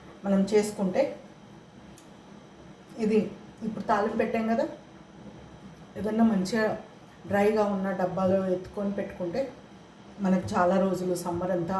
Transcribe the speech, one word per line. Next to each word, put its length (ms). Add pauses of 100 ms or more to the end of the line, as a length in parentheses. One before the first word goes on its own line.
(240)
మనం 180
చేసుకుంటే. 800 (1800)
ఇది 200 (440)
ఇప్పుడు 220
తాలింపు 320
పెట్టాం 320
కదా, 180 (1300)
ఏదన్నా 280
మంచిగా 540 (480)
డ్రైగా 380
ఉన్న 260
డబ్బాలో 560
ఎత్తుకొని 460
పెట్టుకుంటే 600 (680)
మనకు 340
చాలా 260
రోజులు 340
సమ్మర్ 360
అంతా 300